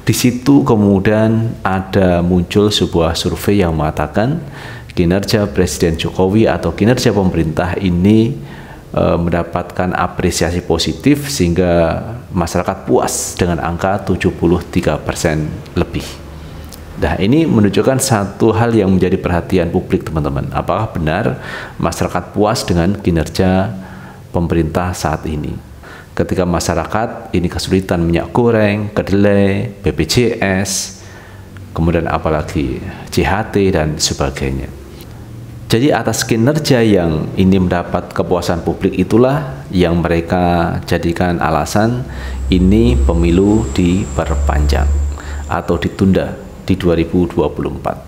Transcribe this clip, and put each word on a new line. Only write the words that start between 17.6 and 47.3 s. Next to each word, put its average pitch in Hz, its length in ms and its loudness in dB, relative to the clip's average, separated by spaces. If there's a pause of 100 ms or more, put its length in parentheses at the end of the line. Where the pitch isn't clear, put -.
satu 107 480 2
hal 113 240 2
yang 95 160 4
menjadi 92 240 2
perhatian 85 560 0
publik, - 320 0
teman-teman. 147 480 -4
Apakah 98 400 -2
benar 90 480 -2 (400)
masyarakat 87 560 -4
puas 104 320 0
dengan 92 320 2
kinerja 92 720 0 (640)
pemerintah 85 560 0
saat 78 400 -4
ini? - 400 -8 (420)
Ketika 87 320 0
masyarakat 87 880 -2
ini 87 160 0
kesulitan 92 560 0
minyak 85 240 0
goreng, 107 640 2
kedelai, 101 880 2
B 117 80 2
P 151 160 0
J 120 320 2
S, - 640 -2 (720)
kemudian 82 320 2
apalagi 76 720 -2 (320)
C - 160 2
H 104 240 -2
T 98 240 4
dan 78 240 0
sebagainya. 69 720 -4 (1040)
Jadi 123 160 4
atas 113 320 0
kinerja 123 640 2
yang 85 480 2
ini 95 240 4
mendapat 87 560 -2
kepuasan 87 480 0
publik 87 320 0
itulah 123 800 2
yang 85 320 2
mereka 85 800 2
jadikan 87 560 0
alasan 107 640 0 (480)
ini 107 400 6
pemilu 98 800 4
diperpanjang 76 1120 0 (640)
atau 85 320 -2
ditunda 92 560 2 (320)
di 92 80 2
dua 87 160 2
ribu 85 320 2
dua 78 240 0